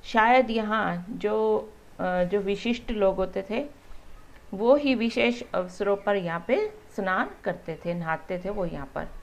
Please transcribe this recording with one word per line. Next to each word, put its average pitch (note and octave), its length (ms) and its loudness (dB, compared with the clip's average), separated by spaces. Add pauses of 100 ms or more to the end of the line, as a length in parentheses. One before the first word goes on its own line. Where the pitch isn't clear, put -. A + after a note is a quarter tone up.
शायद A#3+ 460 6
यहाँ G#3 600 0
जो, G#3+ 480 0 (420)
अ, F3+ 240 2
जो G3 160 2
विशिष्ट G3+ 500 -2
लोग G3 260 2
होते F#3+ 340 -2
थे, B3+ 160 -2 (880)
वो A#3 220 6
ही C#4+ 180 2
विशेष A#3 480 0 (120)
अवसरों F#3+ 420 0
पर G3+ 200 0
यहाँ E3+ 320 -4
पे G#4 240 2 (240)
स्नान G3 340 0 (140)
करते F3 400 -6
थे, F3 100 -2
नहाते E3 440 -4
थे F#3 120 -6
वो G3+ 160 -4
यहाँ D3+ 280 -8
पर। D3 140 -6 (140)